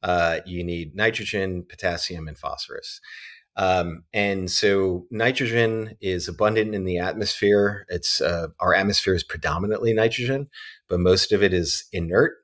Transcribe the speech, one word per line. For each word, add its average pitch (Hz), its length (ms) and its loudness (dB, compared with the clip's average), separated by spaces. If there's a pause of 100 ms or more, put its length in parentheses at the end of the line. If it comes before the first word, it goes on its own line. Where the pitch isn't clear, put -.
Uh, 85 440 2
you 87 180 -8
need 85 300 -6
nitrogen, 101 720 -2
potassium, 85 600 -6
and 76 100 -14
phosphorus. - 640 -12 (560)
Um, 90 560 0
and 98 380 0
so 95 600 2
nitrogen 113 920 0
is 92 280 -2
abundant 107 460 2
in 98 100 -2
the 92 140 -2
atmosphere. 101 880 2
It's, - 320 -2
uh, 85 280 -2 (120)
our 92 140 4
atmosphere 98 400 2
is 87 100 0
predominantly 107 680 -2
nitrogen, 123 540 0 (400)
but 90 120 -2
most 90 320 4
of 101 100 6
it 95 120 4
is 85 380 -2
inert. 95 520 2